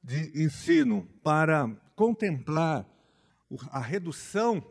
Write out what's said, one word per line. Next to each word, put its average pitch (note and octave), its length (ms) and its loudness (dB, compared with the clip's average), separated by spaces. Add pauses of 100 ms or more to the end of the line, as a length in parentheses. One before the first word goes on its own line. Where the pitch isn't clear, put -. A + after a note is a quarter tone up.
de C#3+ 300 -6 (100)
ensino G#3+ 640 2 (160)
para D#3 460 4 (300)
contemplar D#3+ 880 0 (640)
o, B2+ 60 -12 (160)
a C3 80 -4
redução F3+ 920 -4